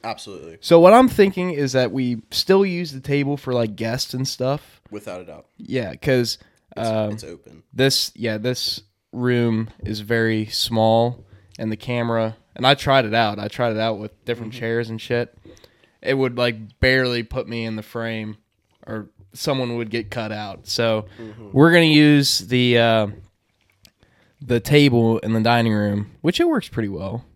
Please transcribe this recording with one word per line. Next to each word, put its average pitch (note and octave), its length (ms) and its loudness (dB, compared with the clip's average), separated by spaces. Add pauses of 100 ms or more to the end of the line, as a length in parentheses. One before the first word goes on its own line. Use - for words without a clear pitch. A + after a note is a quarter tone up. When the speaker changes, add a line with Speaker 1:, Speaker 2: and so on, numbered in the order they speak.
Speaker 1:
Absolutely. E2+ 560 -14
Speaker 2:
so E3+ 180 6
what F3+ 140 10
I'm B3+ 160 8
thinking F#3 420 2
is C#3 220 -2
that B2+ 180 2
we B2 300 -4 (100)
still F#3+ 340 2
use F3 280 -6
the C3 80 -14
table C#3+ 340 -2
for, C3 180 -6
like, A2+ 220 -2
guests A2+ 380 -6
and C3 120 -4
stuff. - 540 -6 (100)
Speaker 1:
Without G2+ 300 -12
a F2 60 -16
doubt. D#2 220 -20 (100)
Speaker 2:
Yeah, A2+ 380 -8
'cause, B2+ 420 0 (400)
Speaker 1:
It's, A2+ 100 -4
Speaker 2:
um, G#2+ 240 -2
Speaker 1:
it's A2 140 -12
open. E2 380 -20 (100)
Speaker 2:
this, C3 420 0
yeah, A2 220 -4
this A#2+ 440 -6 (300)
room A#2+ 580 0 (140)
is G#2+ 160 -6
very A2 460 0
small, A2+ 800 0 (340)
and A2+ 120 -4
the G#2+ 60 -6
camera, A#2 600 -4 (180)
and B2 100 -6
I C#3 80 6
tried C3+ 320 2
it G#2+ 80 -4
out. G#2+ 240 0
I G#2 120 -8
tried A#2+ 240 -2
it G#2+ 40 -4
out A2 220 -4
with - 260 -14
different A#2 280 -6
Speaker 1:
Mm-hmm. B2 80 -14
Speaker 2:
chairs A#2 280 -4
and A2 100 -10
shit. A#2+ 380 -4 (640)
It C3+ 140 0
would, C3 220 -2
like, A2+ 420 -4
barely B2+ 440 2
put B2+ 240 -8
me A#2 180 -8
in A2 100 -6
the G#2+ 80 -10
frame, A2 540 -8 (500)
or A2 220 -10 (240)
someone B2+ 420 -4
would A2+ 160 -6
get A2 180 -6
cut G#2+ 220 -8
out. G#2 340 -12
So A2 400 -2 (140)
Speaker 1:
Mm-hmm. A2 320 -18
Speaker 2:
we're D3 200 8
gonna E3+ 140 6
use D3 540 4
the, A#2+ 400 2
uh, A2+ 280 2 (1300)
the A#2+ 180 -2
table A#2+ 600 4
in A2 140 -2
the A2+ 80 0
dining A#2 320 2
room, G#2 380 -2 (100)
which E3+ 180 -2
it F4 80 2
works C#4+ 220 -2
pretty A2 200 -4
well. A2+ 360 -8 (100)